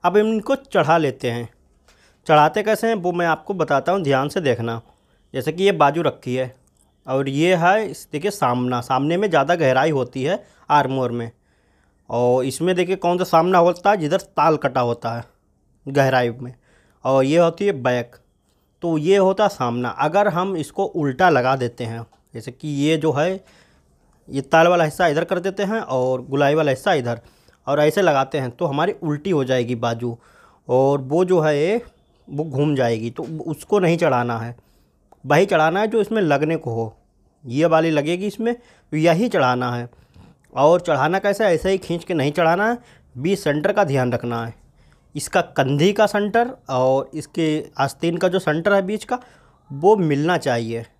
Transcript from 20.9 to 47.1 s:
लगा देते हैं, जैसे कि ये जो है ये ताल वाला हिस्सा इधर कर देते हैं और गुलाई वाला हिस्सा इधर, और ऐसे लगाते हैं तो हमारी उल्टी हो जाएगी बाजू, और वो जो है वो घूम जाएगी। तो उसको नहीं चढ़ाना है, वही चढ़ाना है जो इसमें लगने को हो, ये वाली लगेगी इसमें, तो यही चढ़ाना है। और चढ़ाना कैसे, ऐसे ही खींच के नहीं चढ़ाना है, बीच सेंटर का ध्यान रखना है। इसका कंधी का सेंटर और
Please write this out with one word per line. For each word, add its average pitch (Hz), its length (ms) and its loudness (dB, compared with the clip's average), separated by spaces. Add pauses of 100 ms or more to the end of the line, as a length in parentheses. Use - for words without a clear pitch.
लगा 131 280 2
देते 120 260 -6
हैं, 113 220 -10 (280)
जैसे 120 180 -14
कि - 160 -14 (120)
ये 156 180 2
जो 151 160 0
है 180 300 -2 (840)
ये 139 160 -6
ताल 165 240 6
वाला 175 160 4
हिस्सा 165 240 0
इधर 156 180 0
कर 180 140 -4
देते 190 240 -4
हैं 220 160 -2
और 127 440 -2
गुलाई 139 320 2
वाला 151 160 2
हिस्सा 131 240 0
इधर, 120 240 -4 (480)
और 143 120 0
ऐसे 151 220 2
लगाते 151 360 0
हैं 127 140 -4
तो 175 140 -6
हमारी 156 280 -2 (100)
उल्टी 147 280 -4
हो 143 140 2
जाएगी 123 320 -2
बाजू, 117 400 -6 (500)
और 135 360 2
वो 156 220 0
जो 180 160 2
है 156 400 0 (460)
वो 151 160 -6
घूम 147 320 0
जाएगी। 117 360 0
तो - 120 -10
उसको 156 560 -4
नहीं 170 180 2
चढ़ाना 123 400 0
है, 117 180 -10 (680)
वही 147 220 4
चढ़ाना 170 340 2
है 214 80 0
जो 214 140 0
इसमें 214 200 -2
लगने 156 360 0
को 123 140 -8
हो, 113 240 -6 (480)
ये 139 240 0
वाली 160 240 2
लगेगी 165 360 -2
इसमें, 226 280 -4
तो - 420 -12
यही 170 320 2
चढ़ाना 123 420 0
है। 120 180 -8 (640)
और 156 280 4
चढ़ाना 160 380 0
कैसे, 202 260 -2
ऐसे 190 260 0
ही 190 60 0
खींच 170 260 -6
के 185 100 -8
नहीं 147 180 0
चढ़ाना 175 380 0
है, 240 80 -4 (380)
बीच 180 240 -2
सेंटर 151 340 -2
का 208 100 2
ध्यान 131 300 0
रखना 117 320 -6
है। 110 80 -14 (640)
इसका 175 260 -2 (120)
कंधी 147 400 0
का 208 140 4
सेंटर 208 480 -2 (160)
और 131 420 0